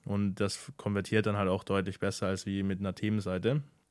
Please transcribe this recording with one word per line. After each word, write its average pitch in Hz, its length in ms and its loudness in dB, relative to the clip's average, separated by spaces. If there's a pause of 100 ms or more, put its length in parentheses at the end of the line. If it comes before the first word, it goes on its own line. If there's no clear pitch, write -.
und 101 320 0
das - 400 -2
konvertiert 101 500 2
dann 104 100 2
halt 98 120 2
auch 95 160 2
deutlich 98 340 -2
besser 101 300 -2
als 95 180 -2
wie 98 160 0
mit 95 160 0
einer 95 160 -2
Themenseite. 107 680 0 (280)